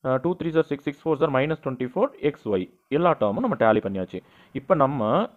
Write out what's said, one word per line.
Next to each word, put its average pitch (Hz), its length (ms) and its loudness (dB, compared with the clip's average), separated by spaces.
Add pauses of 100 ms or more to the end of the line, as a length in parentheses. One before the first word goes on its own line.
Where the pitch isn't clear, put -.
ஆ, 131 100 0
டூ 170 200 -2
த்ரீ 170 140 -4
சார் 160 140 2
சிக்ஸ், 139 200 -6
சிக்ஸ் 147 240 -6
ஃபோர் 156 80 2
சார் 151 160 0
மைனஸ் 143 320 0
டுவென்டி 127 320 -6
ஃபோர் 247 240 -2
எக்ஸ் 143 300 -4
ஒய். 92 240 -2 (140)
எல்லா 160 320 2
டேர்மும் 104 200 0
நம்ம 233 160 -2
டேலி 110 220 4
பண்ணியாச்சு. 95 420 -6 (340)
இப்போ 147 220 -2
நம்ம 139 600 0